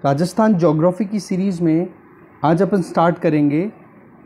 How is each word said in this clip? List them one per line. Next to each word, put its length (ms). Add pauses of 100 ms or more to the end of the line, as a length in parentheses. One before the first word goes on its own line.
राजस्थान 520
ज्योग्राफी 480
की 140
सीरीज 420
में 260 (560)
आज 180
अपन 200
स्टार्ट 380
करेंगे 420 (640)